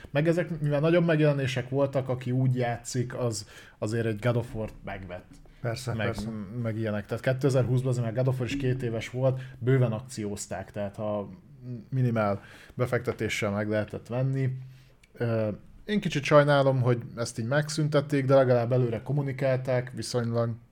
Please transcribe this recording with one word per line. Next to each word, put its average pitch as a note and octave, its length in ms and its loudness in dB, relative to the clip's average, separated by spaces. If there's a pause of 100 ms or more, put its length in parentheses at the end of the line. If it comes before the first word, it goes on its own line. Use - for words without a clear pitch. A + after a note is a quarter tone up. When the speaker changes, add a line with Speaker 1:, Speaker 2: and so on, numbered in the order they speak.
(100)
Speaker 1:
meg D3+ 180 2
ezek, E3 320 0
mivel D3 200 2
nagyobb E3 240 4
megjelenések C#3+ 640 2
voltak, C#3 400 0
aki B2+ 220 -4
úgy B2+ 260 2
játszik, B2 600 -2
az A2+ 280 -4 (320)
azért A2+ 280 -2
egy G#2+ 140 -2
God A#2+ 160 2
of A#2 180 -4
War-t G#2+ 200 -6 (100)
megvett. F#2+ 400 -10 (360)
Speaker 2:
Persze, A#2 340 -6
Speaker 1:
Meg, G#2+ 120 -2
Speaker 2:
persze. G#2 220 -4 (340)
Speaker 1:
meg A2+ 160 -4
ilyenek. G#2 280 -2
Tehát A2+ 160 -6
kétezer-húszban B2+ 680 2
azért B2 140 0
már A2 100 -4
God B2+ 140 2
of B2+ 120 0
War A#2+ 80 -2
is - 80 -4
két B2+ 260 0
éves A2+ 280 -4
volt, B2+ 300 0 (180)
bőven B2 340 4
akciózták, G2+ 800 -8
tehát G2+ 240 -6
ha G#2 320 -4 (600)
minimál A2+ 500 2 (340)
befektetéssel A#2 760 -2
meg G#2 180 -2
lehetett G#2+ 380 -2
venni. C3 440 0 (600)
Ö, A2+ 360 0 (360)
én G#3 160 0
kicsit D3+ 240 -2
sajnálom, C#3+ 560 6
hogy A#2+ 220 2 (140)
ezt A#2 220 -6
így A2+ 80 -4
megszüntették, D3 760 0
de C3+ 100 4
legalább B2 380 6
előre A#2 300 2
kommunikálták C3 920 -2
viszonylag A#2 560 -2 (220)